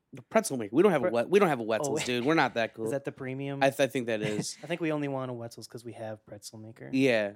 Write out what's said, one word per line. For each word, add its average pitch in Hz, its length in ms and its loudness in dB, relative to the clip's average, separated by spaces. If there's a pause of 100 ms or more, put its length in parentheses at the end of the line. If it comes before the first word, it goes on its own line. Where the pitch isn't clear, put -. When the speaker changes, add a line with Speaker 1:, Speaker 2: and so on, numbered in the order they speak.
(140)
Speaker 1:
The 131 80 -16
pretzel - 340 0
maker. 113 180 -4
We 147 80 6
don't 196 120 8
have 143 80 2
a 180 40 2
Speaker 2:
Pre- 175 60 0
Speaker 1:
Wet-, 117 180 0
we 196 100 6
don't 190 100 8
have 135 100 0
a 117 40 -6
Speaker 2:
Oh, - 20 -6
Speaker 1:
Wetzel's, 135 340 0
Speaker 2:
wait. - 60 -4
Speaker 1:
dude. 123 180 0
We're 151 120 2
not 135 180 4
that 113 200 0
cool. 113 120 -6
Speaker 2:
Is 113 60 -2
that 135 120 -4
the - 80 -6
premium? 139 500 -8
Speaker 1:
I, 135 80 6
th-, 135 120 0
I 135 100 4
think 127 160 -2
that 110 140 -2
is. 107 380 -4
Speaker 2:
<laughs> - 40 -18
I 143 40 -14
think 170 120 -6
we 156 140 -2
only 147 160 -4
want 131 200 -6
a 123 40 -8
Wetzel's 117 340 -14
'cause 117 160 -16
we 120 100 -12
have 110 320 -12
pretzel - 340 -18
maker. 113 340 -16
Speaker 1:
Yeah. 117 420 2